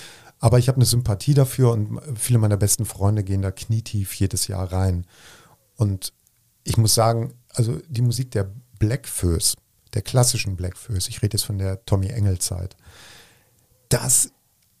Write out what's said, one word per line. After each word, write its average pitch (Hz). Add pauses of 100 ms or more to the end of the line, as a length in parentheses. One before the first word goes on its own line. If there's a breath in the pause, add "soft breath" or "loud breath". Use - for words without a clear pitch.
(400 loud breath)
Aber 120
ich 123
hab 127
eine 127
Sympathie 117
dafür 131
und 107 (160)
viele 117
meiner 104
besten 101
Freunde 101
gehen 98
da 95
knietief 107
jedes -
Jahr 92
rein. 92 (720 loud breath)
Und 101 (500)
ich -
muss 110
sagen, 117 (160)
also 117
die 123
Musik 127
der 98 (300)
Blackfoes, - (380)
der 104
klassischen 123
Blackfoes, 92
ich -
rede 104
jetzt -
von 104
der 95
Tommy 98
Engel 98
Zeit, 90 (1120 loud breath)
das - (480)